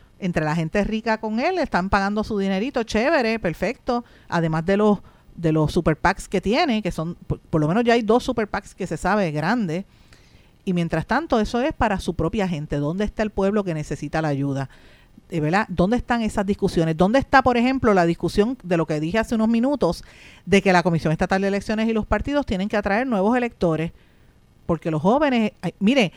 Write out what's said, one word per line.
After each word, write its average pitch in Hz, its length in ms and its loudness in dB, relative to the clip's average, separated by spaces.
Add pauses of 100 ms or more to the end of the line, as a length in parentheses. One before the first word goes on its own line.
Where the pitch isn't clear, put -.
(200)
Entre 175 240 -2
la 151 100 -2
gente 170 300 0
rica 220 340 -2
con 220 220 -4
él, 359 160 0
le 330 60 -2
están 190 280 -2
pagando 208 320 0
su 208 160 -4
dinerito, 196 460 -2
chévere, 226 560 0
perfecto, 233 640 -4 (240)
además 165 360 0
de 196 120 2
los, 208 240 4 (340)
de 160 160 0
los 156 220 2
super 165 240 2
pacs - 320 0
que 190 120 0
tiene, 226 420 0
que 175 100 -4
son, 170 240 -6 (100)
por, - 140 -6
por 160 200 -2
lo 151 60 2
menos 202 160 2
ya 233 120 4
hay 240 80 2
dos 247 200 2
super 233 240 -2
pacs - 300 -10
que 190 100 -6
se 165 100 -6
sabe 185 360 0
grandes, 175 520 -2 (800)
y 190 80 -2
mientras 165 320 0
tanto 254 360 0
eso 240 200 -2
es 311 120 -2
para 208 260 0
su 175 160 -4
propia 185 320 -2
gente. 151 300 -4
¿Dónde 165 280 -2
está 214 200 -4
el 214 60 -4
pueblo 196 340 0
que 170 100 -4
necesita 151 480 -6
la 156 60 -2
ayuda? 139 420 -2 (600)
Eh, 165 100 -2
¿verdad? 202 280 0
¿Dónde 185 280 0
están 233 260 -2
esas 208 240 -2
discusiones? 175 500 0
¿Dónde 196 220 4
está, 269 240 4
por 247 140 2
ejemplo, 247 380 2
la 175 120 4
discusión 202 560 0
de 180 140 -2
lo 160 100 0
que 151 140 -2
dije 165 180 -2
hace 220 160 -2
unos 220 140 2
minutos, 233 560 0 (420)
de 190 160 4
que 190 100 4
la 175 100 4
Comisión 165 300 2
Estatal 190 300 0
de 202 60 0
Elecciones 214 400 -2
y 226 40 0
los 214 140 -2
partidos 277 400 -2
tienen 196 220 -2
que 220 80 -2
atraer 208 300 0
nuevos 220 300 2
electores? 170 560 -2 (760)
Porque 160 240 -2
los 151 120 -2
jóvenes, 240 580 2
ay, 180 180 -6
mire, 214 380 2